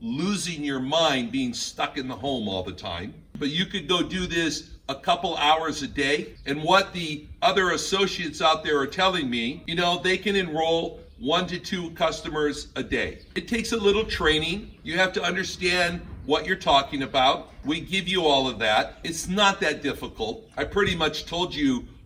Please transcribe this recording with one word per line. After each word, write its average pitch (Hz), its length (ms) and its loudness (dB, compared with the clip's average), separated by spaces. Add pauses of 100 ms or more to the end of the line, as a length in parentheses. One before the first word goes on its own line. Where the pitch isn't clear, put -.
losing 160 600 -2
your 139 160 -2
mind 135 520 2
being 127 220 0
stuck - 460 -6
in 127 80 -6
the 127 80 -6
home 117 340 -2
all 95 140 -2
the 95 100 -8
time. 90 400 -8 (240)
But 143 120 -4
you 170 180 -2
could 175 200 -6
go 175 140 2
do 180 240 -4
this 165 460 -2 (180)
a 135 60 -6
couple 170 420 0
hours 151 460 2
a 131 40 -4
day. 139 460 -2 (140)
And 147 160 -4
what 190 300 4
the 156 340 -6 (160)
other 185 280 4
associates 180 680 -2
out 156 220 4
there 151 160 2
are 135 80 0
telling 185 420 2
me, 120 380 -2
you 165 80 -4
know, 175 260 2
they 190 160 2
can 202 180 0
enroll 165 640 0 (200)
one 160 280 2
to 175 120 -6
two 180 320 -6
customers 151 840 -2
a 131 80 -4
day. 110 360 -2 (160)
It 185 120 -6
takes 226 240 -2
a 226 60 2
little 202 260 4
training. 165 680 0 (120)
You 160 140 -6
have 185 160 4
to 202 100 -2
understand 175 800 0 (240)
what 151 200 2
you're 185 100 0
talking 139 480 2
about. 135 480 2 (120)
We 156 160 -2
give 170 300 -4
you 180 160 2
all 135 220 4
of 113 120 -4
that. 110 440 2
It's - 240 -6
not 196 340 4
that 156 200 0
difficult. 113 760 -6
I 143 80 -2
pretty 196 300 2
much 156 300 -2
told 170 300 -4
you 135 320 2 (180)